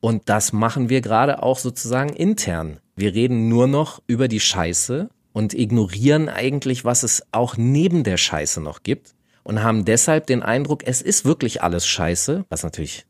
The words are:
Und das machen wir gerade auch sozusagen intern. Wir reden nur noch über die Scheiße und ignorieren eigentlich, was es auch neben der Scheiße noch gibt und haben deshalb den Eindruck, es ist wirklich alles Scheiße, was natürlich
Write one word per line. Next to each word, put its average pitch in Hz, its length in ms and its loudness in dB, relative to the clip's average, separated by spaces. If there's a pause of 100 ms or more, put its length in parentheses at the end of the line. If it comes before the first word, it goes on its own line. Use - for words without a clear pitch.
Und 113 280 0
das 107 240 2
machen 117 340 0
wir 127 140 2
gerade 117 400 2
auch 127 160 2
sozusagen 127 560 -4
intern. 85 640 -2 (180)
Wir 98 160 0
reden 113 380 2
nur 120 160 6
noch 143 400 0
über 127 220 0
die 110 120 0
Scheiße 117 720 -2 (240)
und 107 180 -2
ignorieren 113 760 2
eigentlich, 131 560 -2
was 123 160 0
es - 200 -2 (100)
auch 117 260 0
neben 147 440 4
der 98 140 0
Scheiße 78 460 -2
noch 76 200 -10
gibt - 320 -6 (280)
und 107 200 -4
haben 110 220 2
deshalb 151 420 2
den 123 160 0
Eindruck, 143 440 -2
es 127 160 -2
ist - 240 0
wirklich 131 360 0
alles 87 240 0
Scheiße, 95 640 -2
was 85 140 -8
natürlich - 480 -8